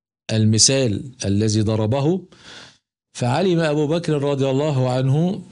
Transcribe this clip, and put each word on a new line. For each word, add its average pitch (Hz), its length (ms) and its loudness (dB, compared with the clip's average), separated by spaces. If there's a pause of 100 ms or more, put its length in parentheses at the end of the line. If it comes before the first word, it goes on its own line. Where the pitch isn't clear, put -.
(320)
المثال 113 800 2 (140)
الذي 104 360 0
ضربه، 131 680 0 (880)
فعلم 165 420 0
أبو 151 280 0
بكر 156 360 0
رضي 135 260 0
الله 135 400 0
عنه 147 640 0